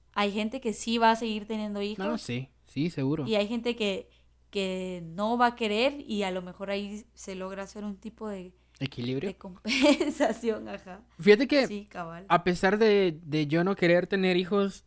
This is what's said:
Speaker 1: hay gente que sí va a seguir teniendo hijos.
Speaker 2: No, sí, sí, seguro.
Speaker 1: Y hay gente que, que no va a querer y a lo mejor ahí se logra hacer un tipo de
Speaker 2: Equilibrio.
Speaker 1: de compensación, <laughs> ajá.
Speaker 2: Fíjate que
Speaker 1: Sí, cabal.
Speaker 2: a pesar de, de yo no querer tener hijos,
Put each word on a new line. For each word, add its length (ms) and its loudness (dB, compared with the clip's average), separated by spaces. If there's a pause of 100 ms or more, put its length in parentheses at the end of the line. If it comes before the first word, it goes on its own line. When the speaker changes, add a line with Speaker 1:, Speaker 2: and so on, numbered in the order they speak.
(140)
Speaker 1:
hay 180 0
gente 300 -4
que 120 -2
sí 240 0
va 140 6
a 40 4
seguir 320 -4
teniendo 340 -4
hijos. 240 -4
Speaker 2:
No, 120 -2
sí, 320 -6 (180)
sí, 220 -2
seguro. 380 -2
Speaker 1:
Y 80 0
hay 120 2
gente 280 -4
que, 320 -4 (440)
que 520 -4
no 340 -2
va 100 4
a 80 0
querer 400 0 (120)
y 160 -2
a 80 -2
lo 100 -4
mejor 280 -12
ahí 360 -6 (100)
se 200 -12
logra 280 -10
hacer 200 -14
un 140 -8
tipo 320 -12
de 240 -12 (260)
Speaker 2:
Equilibrio. 500 -6
Speaker 1:
de 80 -12
compensación, 1300 0
<laughs> 0 -
ajá. 320 -16 (180)
Speaker 2:
Fíjate 280 8
que 200 4
Speaker 1:
Sí, 220 -8
cabal. 400 -12
Speaker 2:
a 160 4
pesar 320 2
de, 460 4
de 240 0
yo 180 2
no 100 0
querer 320 4
tener 300 2
hijos, 500 -2